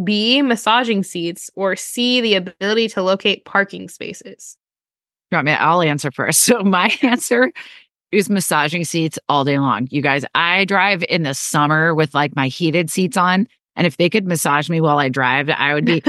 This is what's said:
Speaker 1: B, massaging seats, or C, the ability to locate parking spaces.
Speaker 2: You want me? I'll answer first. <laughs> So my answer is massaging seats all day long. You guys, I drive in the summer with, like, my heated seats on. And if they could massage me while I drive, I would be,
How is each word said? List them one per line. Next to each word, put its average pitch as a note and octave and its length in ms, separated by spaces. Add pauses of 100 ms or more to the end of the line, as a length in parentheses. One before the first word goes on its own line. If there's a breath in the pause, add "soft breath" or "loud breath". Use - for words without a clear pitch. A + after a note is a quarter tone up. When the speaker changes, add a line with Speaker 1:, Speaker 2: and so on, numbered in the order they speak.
Speaker 1:
B, G#3+ 380
massaging A#3 600
seats, E3+ 520
or F#3+ 200
C, B3 440
the A3+ 160
ability G3+ 540
to G3+ 120
locate F#3+ 440
parking F#3+ 420
spaces. - 720 (720)
Speaker 2:
You F3+ 60
want C#3+ 80
me? D3+ 80
I'll E3+ 280
answer D3 300
first. C#3+ 300
<laughs> - 20
So A#3+ 200
my G3 380
answer B3 500 (600 loud breath)
is F#3+ 180
massaging E3+ 540
seats D#3+ 340 (120)
all C#3 140
day C#3 140
long. B2+ 320
You C#3+ 120
guys, C#3+ 240 (100)
I F3 300
drive F#3+ 440
in E3 140
the C#3 100
summer D#3 600
with, D#3 180
like, C#3+ 220
my C3+ 120
heated D#3+ 440
seats F#3 260
on. F#3 300 (280)
And F3 120
if D#3+ 100
they F3 100
could G3 200
massage D#3 420
me E3 120
while D3 180
I C3+ 100
drive, C3 400
I C#3+ 240
would D3 120
be, E3 240